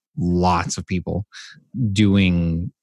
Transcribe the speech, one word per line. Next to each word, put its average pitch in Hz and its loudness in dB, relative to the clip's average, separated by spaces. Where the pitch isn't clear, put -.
lots 87 0
of 90 -10
people 87 -6
doing 92 2